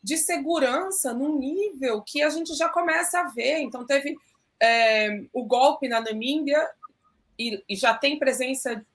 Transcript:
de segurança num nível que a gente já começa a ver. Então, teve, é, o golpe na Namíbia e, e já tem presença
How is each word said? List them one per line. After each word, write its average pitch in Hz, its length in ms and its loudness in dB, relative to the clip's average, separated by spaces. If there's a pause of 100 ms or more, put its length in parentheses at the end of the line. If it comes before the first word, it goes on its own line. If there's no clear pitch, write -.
de 262 140 -4
segurança 311 960 0
num 285 240 -2
nível 269 680 -2
que 285 200 -4
a 302 80 2
gente 320 240 -6
já 330 140 0
começa 339 500 0
a 349 100 -2
ver. 254 300 -2
Então, 247 260 -6
teve, 277 320 0 (460)
é, 220 720 4
o 240 120 -4
golpe 254 440 4
na 233 120 0
Namíbia 277 720 0 (680)
e, 226 320 -4
e 202 60 -4
já 226 180 4
tem 277 240 2
presença 254 680 -2 (100)